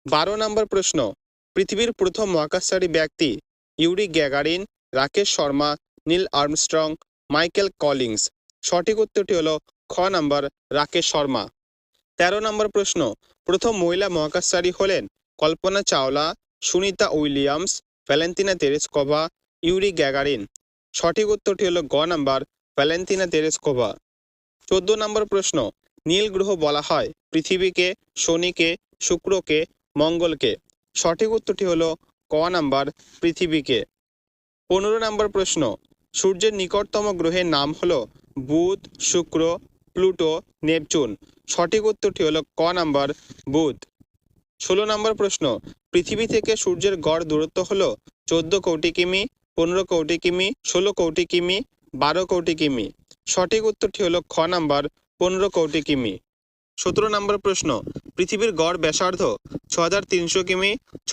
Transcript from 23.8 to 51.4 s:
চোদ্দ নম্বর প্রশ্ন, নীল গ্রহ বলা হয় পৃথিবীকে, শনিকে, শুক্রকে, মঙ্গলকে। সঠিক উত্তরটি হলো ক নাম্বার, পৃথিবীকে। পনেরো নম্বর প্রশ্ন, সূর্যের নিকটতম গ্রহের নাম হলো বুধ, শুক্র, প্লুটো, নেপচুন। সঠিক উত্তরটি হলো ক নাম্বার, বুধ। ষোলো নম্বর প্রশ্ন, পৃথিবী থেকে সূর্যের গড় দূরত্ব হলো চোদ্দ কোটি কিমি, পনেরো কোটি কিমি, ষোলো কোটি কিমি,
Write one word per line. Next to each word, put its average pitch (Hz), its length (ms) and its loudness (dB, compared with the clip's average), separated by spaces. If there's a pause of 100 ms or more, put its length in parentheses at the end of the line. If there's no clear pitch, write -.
চোদ্দ 190 200 2 (140)
নম্বর 214 200 0 (100)
প্রশ্ন, 190 260 0 (480)
নীল 190 280 2
গ্রহ 190 220 0
বলা 147 320 0
হয় 147 200 0 (220)
পৃথিবীকে, 180 580 0 (360)
শনিকে, 170 440 2 (380)
শুক্রকে, 175 520 0 (380)
মঙ্গলকে। 156 560 0 (420)
সঠিক 175 420 0
উত্তরটি 208 340 -2
হলো 165 180 2 (420)
ক - 40 -2 (200)
নাম্বার, 139 300 2 (360)
পৃথিবীকে। 156 580 0 (920)
পনেরো 202 360 2
নম্বর 214 280 0
প্রশ্ন, 185 280 0 (520)
সূর্যের 196 460 2
নিকটতম 202 460 0 (120)
গ্রহের 175 280 0 (100)
নাম 143 120 2 (120)
হলো 175 180 0 (500)
বুধ, 175 320 2 (300)
শুক্র, 156 300 -2 (540)
প্লুটো, 180 380 2 (340)
নেপচুন। 156 420 2 (400)
সঠিক 175 420 0
উত্তরটি 202 340 -2
হলো 156 160 2 (200)
ক - 20 4 (160)
নাম্বার, 139 300 0 (460)
বুধ। 151 220 2 (840)
ষোলো 196 260 0
নম্বর 214 340 0
প্রশ্ন, 196 240 -2 (480)
পৃথিবী 208 340 0
থেকে 220 300 0
সূর্যের 190 380 0 (120)
গড় 160 180 0
দূরত্ব 151 340 -2 (100)
হলো 190 200 0 (380)
চোদ্দ 165 260 0 (140)
কোটি 165 260 0
কিমি, 185 300 0 (340)
পনেরো 175 340 0
কোটি 165 280 0
কিমি, 180 280 0 (240)
ষোলো 190 280 2
কোটি 170 280 0
কিমি, 180 300 0 (380)